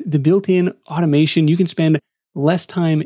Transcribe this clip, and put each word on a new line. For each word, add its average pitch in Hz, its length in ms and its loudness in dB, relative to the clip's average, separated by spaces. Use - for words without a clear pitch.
the 151 100 0
built-in 180 560 0
automation, 156 600 0
you 165 100 2
can 185 80 0
spend 160 340 0
less 156 320 -2
time 160 380 -2